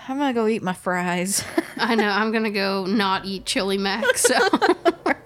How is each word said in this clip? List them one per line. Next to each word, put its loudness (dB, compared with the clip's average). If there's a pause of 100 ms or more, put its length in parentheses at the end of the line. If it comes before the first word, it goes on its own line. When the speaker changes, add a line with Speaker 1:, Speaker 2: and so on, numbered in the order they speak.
Speaker 1:
I'm -6
gonna 0
go 2
eat 0
my -4
fries. -2 (180)
<laughs> -14
Speaker 2:
I 2
know. 2
I'm 0
gonna 0
go -2
not 0
eat -6
Chili 0
Mac, 0
so 2 (540)
<laughs> -4